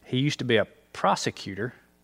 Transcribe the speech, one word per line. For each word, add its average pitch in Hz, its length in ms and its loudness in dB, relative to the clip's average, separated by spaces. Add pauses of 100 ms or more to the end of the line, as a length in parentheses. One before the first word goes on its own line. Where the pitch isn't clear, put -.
he 127 140 -2
used 143 200 0
to 156 60 -6
be 120 140 4
a 95 80 2 (260)
prosecutor. 120 800 -2 (300)